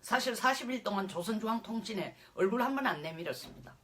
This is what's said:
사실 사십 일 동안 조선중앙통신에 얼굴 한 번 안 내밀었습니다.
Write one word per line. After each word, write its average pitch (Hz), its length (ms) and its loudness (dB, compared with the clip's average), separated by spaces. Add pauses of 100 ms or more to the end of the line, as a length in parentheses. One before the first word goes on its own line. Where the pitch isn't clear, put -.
사실 247 340 2
사십 262 360 2
일 254 120 -2
동안 196 260 0
조선중앙통신에 220 1080 -2 (180)
얼굴 214 280 4
한 269 120 2
번 269 120 0
안 165 160 0
내밀었습니다. 160 800 -8